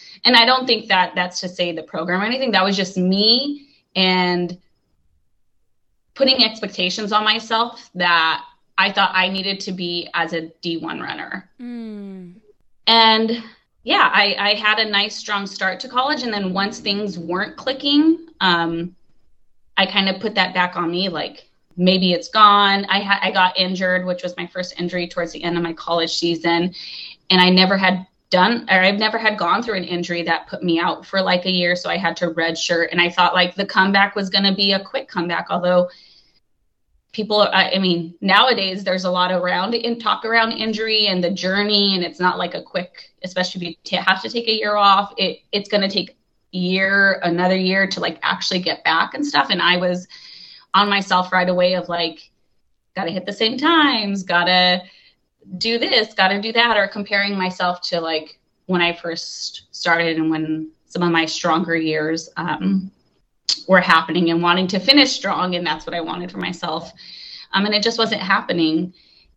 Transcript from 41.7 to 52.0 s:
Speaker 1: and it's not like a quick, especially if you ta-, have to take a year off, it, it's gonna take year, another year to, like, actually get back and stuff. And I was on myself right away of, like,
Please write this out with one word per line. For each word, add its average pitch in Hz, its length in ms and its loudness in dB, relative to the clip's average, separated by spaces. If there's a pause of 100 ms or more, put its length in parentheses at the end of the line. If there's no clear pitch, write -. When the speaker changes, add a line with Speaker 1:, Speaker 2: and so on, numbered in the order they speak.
Speaker 1:
and 180 80 -2
it's 170 160 -8
not 180 180 2
like 180 160 -4
a 170 80 -8
quick, 180 300 -8 (320)
especially 180 380 -4
if 170 80 -8
you 165 140 -14
ta-, 185 260 -4
have 190 120 2
to 226 80 -8
take 233 180 -4
a 220 140 0
year 208 140 -2
off, 202 420 4
it, 185 220 -2 (120)
it's 202 160 -4
gonna 202 220 0
take 190 260 -6 (360)
year, 190 720 2
another 180 340 2 (120)
year 190 180 2
to, 185 120 -6
like, 170 220 -4
actually 180 380 -2
get 170 240 -6
back 165 320 0
and - 100 -4
stuff. - 240 0
And 180 140 0
I 180 140 2
was 180 300 -2 (680)
on 202 140 4
myself 185 420 0
right 180 180 2
away 180 240 2
of, 175 160 -4
like, 196 400 -4 (640)